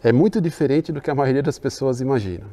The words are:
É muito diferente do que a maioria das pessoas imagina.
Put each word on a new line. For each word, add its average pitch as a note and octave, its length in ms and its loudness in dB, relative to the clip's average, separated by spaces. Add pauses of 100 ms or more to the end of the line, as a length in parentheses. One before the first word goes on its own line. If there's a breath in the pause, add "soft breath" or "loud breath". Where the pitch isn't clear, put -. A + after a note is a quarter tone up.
É A#2 120 4
muito G3+ 280 4
diferente D#3+ 520 0
do D3 80 -8
que - 100 -4
a C#3+ 40 0
maioria C3+ 280 0
das C#3+ 160 -4
pessoas C3 420 -4
imagina. G#2 520 -2